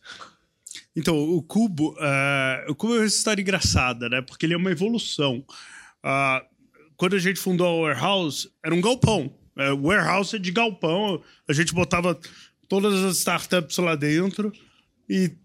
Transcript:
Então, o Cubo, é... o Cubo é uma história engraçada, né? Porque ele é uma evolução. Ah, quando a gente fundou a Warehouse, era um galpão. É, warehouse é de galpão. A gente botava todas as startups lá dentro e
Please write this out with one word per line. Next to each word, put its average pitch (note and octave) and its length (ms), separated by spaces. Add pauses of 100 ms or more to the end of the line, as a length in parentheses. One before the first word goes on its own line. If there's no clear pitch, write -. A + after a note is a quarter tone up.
(960)
Então, E3 220
o D#3 260
Cubo, E3 580
é... C#3 680
o D3 60
Cubo A#3 220
é - 20
uma G#3+ 80
história G#3 340
engraçada, B2+ 680
né? B2+ 120
Porque - 240
ele E3 100
é - 20
uma F#3 140
evolução. D3+ 720 (600)
Ah, C3+ 420 (520)
quando F#3 200
a - 20
gente F3+ 220
fundou F3+ 260
a E3 220
Warehouse, D#3 640 (120)
era D#3+ 120
um F3 60
galpão. G#3+ 520 (240)
É, C#3 160
warehouse F3 640
é - 20
de F3+ 140
galpão. F#3+ 680 (280)
A D#3 40
gente D3+ 220
botava F3 440 (500)
todas G3 340
as F#3+ 160
startups F3+ 600
lá E3+ 180
dentro F3+ 560 (560)
e F#3+ 200 (160)